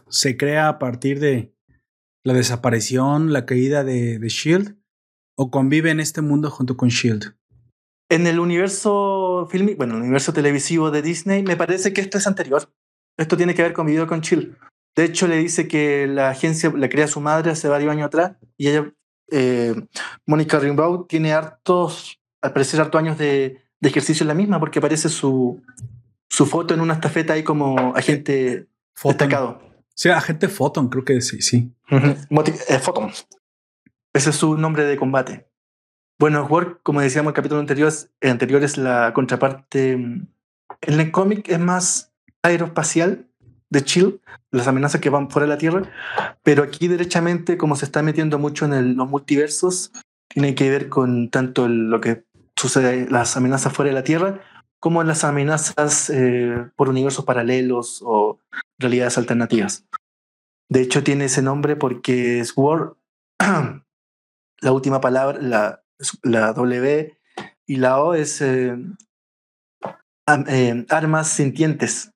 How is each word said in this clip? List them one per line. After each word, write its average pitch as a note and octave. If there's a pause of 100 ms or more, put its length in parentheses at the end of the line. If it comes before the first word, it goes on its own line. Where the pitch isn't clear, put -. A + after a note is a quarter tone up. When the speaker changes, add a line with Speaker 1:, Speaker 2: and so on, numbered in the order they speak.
Speaker 1:
se B2+
crea D3+
a D3+
partir C3+
de C3+ (680)
la B2+
desaparición, B2+
la B2
caída C3+
de, A#2+
de A2+
shield, F#3 (600)
o B2+
convive C#3+
en D#3
este D#3
mundo D3
junto B2+
con B2+
shield? A#2 (760)
Speaker 2:
En E3+
el E3+
universo F#3+
filmi-, G3
bueno, A#2
en A2+
el A#2
universo C3+
televisivo D3+
de D3
Disney, G3
me F3+
parece F#3
que G3
esto F#3+
es G3
anterior. D3+ (440)
Esto D#3+
tiene F3
que F3
haber E3
convivido D#3+
con E3
shield. - (400)
De E3
hecho, E3
le E3
dice E3
que D3
la C#3
agencia D#3+
la C3+
crea D3
su D3
madre D#3
hace D3+
varios C#3+
años D3+
atrás E3+ (240)
y C#3+
ella, D3 (380)
eh, B2 (520)
Mónica D#3
Rimbaud, D#3
tiene D#3+
hartos, D#3+ (220)
al C3+
parecer, C#3+
hartos D#3
años D#3
de, C#3 (180)
de C#3+
ejercicio D#3
en D#3
la D3+
misma, F#3+
porque D#3
aparece D#3
su, C3 (680)
su -
foto E3
en E3
una E3
estafeta D#3+
ahí D#3
como C3+
agente C3+ (260)
Speaker 1:
Photon. C#3
Speaker 2:
destacado. C#3 (340)
Speaker 1:
Sí, -
agente E3
Photon, C3
creo B2+
que B2+
sí, -
sí. A#2+ (160)
Speaker 2:
Ujú. C#3 (140)
Moti-, D3+ (140)
eh, C3
Photon. - (1000)
Ese C#3+
es D3
su D#3
nombre D#3
de C#3+
combate. C3+ (720)
Bueno, D3
Sword, F3
como C#3+
decíamos C#3+
en -
el D3
capítulo D3
anterior, C#3+
es, -
el C3
anterior B2
es G#3
la B2
contraparte, C3
mm, A#2+ (540)
en D3+
el D#3+
cómic G3+
es E3+
más F3+ (320)
aeroespacial E3 (440)
de C#3
shield, F3+ (320)
las B2+
amenazas C#3+
que D3
van C#3
fuera D3
de D3+
la D3
Tierra, E3 (540)
pero D3
aquí D3
derechamente, F3
como D3+
se C#3
está D3+
metiendo D3+
mucho D3
en D3
el, B2+
los C3
multiversos, D3 (360)
tiene C#3+
que C3+
ver C#3
con B2
tanto B2+
el, A2+
lo A2+
que A2+ (320)
sucede, B2+
las B2
amenazas C3
fuera C#3+
de C3+
la C3
Tierra, F#3 (380)
como E3
las D#3+
amenazas, D3
eh, B2
por C3+
universos C3+
paralelos B2
o G#2+ (380)
realidades B2
alternativas. A#2 (840)
De C3
hecho, C#3
tiene C#3+
ese C3
nombre C#3+
porque B2
Sword, D3 (200)
<clears throat> -
la -
última C3+
palabra, C3
la, A2 (400)
la A2
W B2+ (480)
y C#3
la C3
O E3+
es, D3+
eh, B2+ (1500)
am-, C#3
eh, B2
armas D#3
sintientes. C#3+